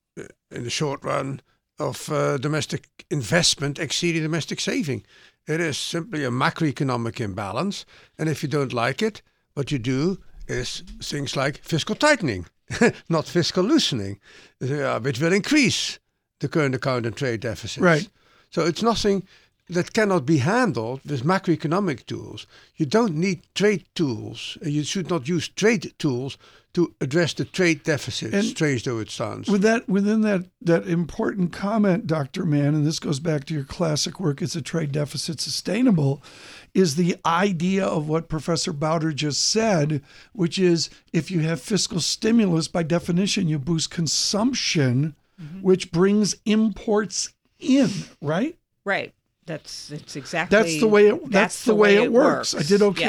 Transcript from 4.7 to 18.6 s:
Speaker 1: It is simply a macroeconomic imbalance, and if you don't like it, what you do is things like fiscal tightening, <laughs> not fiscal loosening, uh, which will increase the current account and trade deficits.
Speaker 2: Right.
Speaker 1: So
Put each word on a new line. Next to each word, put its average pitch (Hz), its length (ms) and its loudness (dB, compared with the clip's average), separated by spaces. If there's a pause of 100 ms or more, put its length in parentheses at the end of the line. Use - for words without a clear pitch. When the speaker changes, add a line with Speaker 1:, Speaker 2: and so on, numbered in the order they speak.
Speaker 1:
It 156 120 -2
is 160 180 -2
simply 165 460 -6
a 123 80 0
macroeconomic 131 880 0
imbalance, 107 680 -4 (320)
and 156 120 -4
if 151 140 -4
you 143 60 -2
don't 135 240 -2
like 123 280 -2
it, 214 200 -4 (320)
what 139 180 -6
you 139 80 -2
do 135 400 -2 (280)
is 123 360 -6 (180)
things 139 340 -6
like 139 280 -2
fiscal 165 320 -2
tightening, 156 500 0 (340)
<laughs> - 300 2
not 160 160 0
fiscal 175 380 0
loosening, 127 560 0 (420)
uh, 131 380 -2
which 117 200 -4
will 165 140 2
increase 220 640 2 (400)
the 143 100 -4
current 139 260 0
account 123 300 -2
and 110 100 -6
trade 117 260 -4
deficits. 107 400 -8
Speaker 2:
Right. 165 280 4 (400)
Speaker 1:
So 160 160 -2